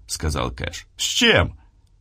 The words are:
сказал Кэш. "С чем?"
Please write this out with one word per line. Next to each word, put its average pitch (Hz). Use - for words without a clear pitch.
сказал 71
Кэш. -
"С -
чем?" -